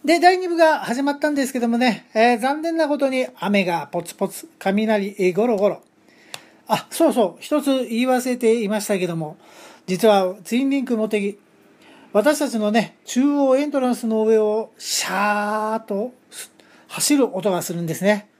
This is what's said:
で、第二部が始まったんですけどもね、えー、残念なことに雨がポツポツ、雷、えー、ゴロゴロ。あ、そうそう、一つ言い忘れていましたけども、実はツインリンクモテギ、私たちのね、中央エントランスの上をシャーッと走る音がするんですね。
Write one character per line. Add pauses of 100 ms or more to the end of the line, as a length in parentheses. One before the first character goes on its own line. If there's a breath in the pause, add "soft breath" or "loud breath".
で、
第
二
部
が
始
ま
っ
た
ん
で
す
け
ど
も
ね、
え
ー、
残
念
な
こ
と
に (140)
雨
が
ポ
ツ
ポ
ツ、 (120)
雷、
え
ー、
ゴ
ロ
ゴ
ロ。 (880 loud breath)
あ、
そ
う
そ
う、
一
つ
言
い
忘
れ
て
い
ま
し
た
け
ど
も、 (520 loud breath)
実
は
ツ
イ
ン
リ
ン
ク
モ
テ
ギ、 (760 loud breath)
私
た
ち
の
ね、 (100)
中
央
エ
ン
ト
ラ
ン
ス
の
上
を
シ
ャ
ー
ッ
と (720 soft breath)
走
る
音
が
す
る
ん
で
す
ね。 (100)